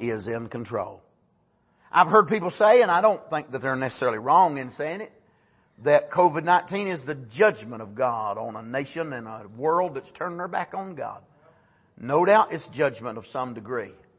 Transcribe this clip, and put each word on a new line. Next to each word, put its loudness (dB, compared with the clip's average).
is -4
in -6
control. -8
I've 4
heard 6
people 0
say, 6
and 4
I 2
don't 2
think -6
that -6
they're -2
necessarily -2
wrong 4
in -10
saying -8
it, -16
that 4
covid 2
nineteen 0
is -6
the -8
judgment 0
of -16
God -4
on -8
a -12
nation -6
and -10
a -14
world 0
that's -12
turned -10
their -8
back -6
on -10
God. -12
No 2
doubt 4
it's -8
judgment -4
of -14
some -8
degree. -8